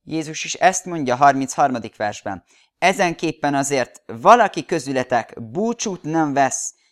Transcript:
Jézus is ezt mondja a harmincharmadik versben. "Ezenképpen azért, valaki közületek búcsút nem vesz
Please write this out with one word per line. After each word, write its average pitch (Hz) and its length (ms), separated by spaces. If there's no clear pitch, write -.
Jézus 156 400
is 165 100
ezt - 320
mondja 156 280
a 120 40
harmincharmadik 135 760
versben. 104 480
"Ezenképpen 170 760
azért, 139 520
valaki 180 600
közületek 127 760
búcsút 185 600
nem 151 320
vesz 131 420